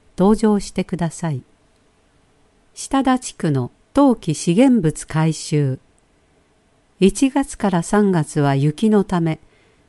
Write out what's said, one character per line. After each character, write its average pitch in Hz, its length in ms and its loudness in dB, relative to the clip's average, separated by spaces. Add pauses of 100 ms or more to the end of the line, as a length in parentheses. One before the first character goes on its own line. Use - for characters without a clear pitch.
(160)
同 202 180 4
乗 214 260 0
し - 100 -12
て 185 140 -6
く - 120 -10
だ 160 140 -4
さ 165 200 -8
い。 131 120 -6 (1300)
下 - 280 -4
田 254 160 2
地 - 160 -12
区 165 160 -2
の 131 200 -2 (240)
冬 269 220 4
季 - 180 -4
資 170 200 -2
源 247 280 4
物 151 240 -4
回 156 260 0
収。 143 460 -2 (1200)
一 208 300 2
月 277 260 -4
か 202 140 -2
ら 170 120 0
三 202 300 0
月 151 280 -2
は 143 140 2
雪 151 360 0
の 202 140 4
た 175 160 -4
め、 165 180 -2 (500)